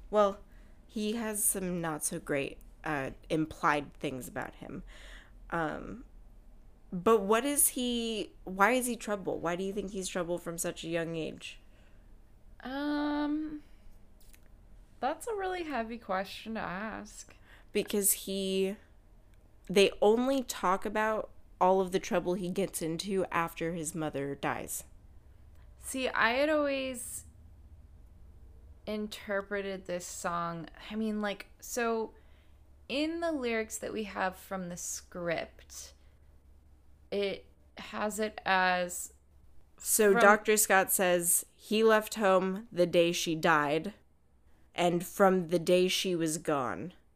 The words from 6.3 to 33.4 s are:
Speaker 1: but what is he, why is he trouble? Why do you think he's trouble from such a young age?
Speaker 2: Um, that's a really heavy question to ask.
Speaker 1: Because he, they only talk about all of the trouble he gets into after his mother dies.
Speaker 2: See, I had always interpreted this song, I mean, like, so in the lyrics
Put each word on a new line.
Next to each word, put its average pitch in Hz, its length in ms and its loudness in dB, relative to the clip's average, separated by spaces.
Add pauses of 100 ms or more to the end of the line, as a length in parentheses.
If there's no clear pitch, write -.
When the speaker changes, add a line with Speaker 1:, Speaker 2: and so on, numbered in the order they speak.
Speaker 1:
but 202 300 4
what 220 240 2
is 285 240 2
he, 233 640 -4 (120)
why 196 280 4
is 254 160 2
he 240 80 -2
trouble? 202 440 -4
Why 170 160 -2
do 185 80 -4
you 190 100 -4
think 196 180 -6
he's 190 180 -6
trouble 175 280 -2
from 170 200 -8
such 170 260 -6
a 160 60 -10
young 165 260 -2
age? - 440 -8 (1040)
Speaker 2:
Um, 294 960 -2 (1400)
that's 311 280 -4
a 453 80 -4
really 370 280 -4
heavy 233 340 -6
question 196 580 -6
to 202 60 -6
ask. 202 760 -10 (380)
Speaker 1:
Because 208 400 2
he, 190 640 -2 (920)
they 196 220 6 (100)
only 247 420 4
talk 190 420 0
about 214 440 -2 (300)
all 185 220 6
of 180 100 -2
the 190 80 2
trouble 180 360 0
he 180 140 -4
gets 185 320 -2
into 175 500 -2
after 165 420 -2
his 160 200 -6
mother 143 420 -4
dies. - 500 -6 (960)
Speaker 2:
See, 262 280 -4
I 220 220 4
had 277 180 2
always 269 760 -2 (1600)
interpreted 202 1000 -4
this 175 200 -6
song, 170 600 -6 (220)
I 214 60 -8
mean, 214 260 -2
like, 202 260 -6 (120)
so 226 520 -2 (760)
in 311 300 -2
the 330 120 -2
lyrics 233 460 -2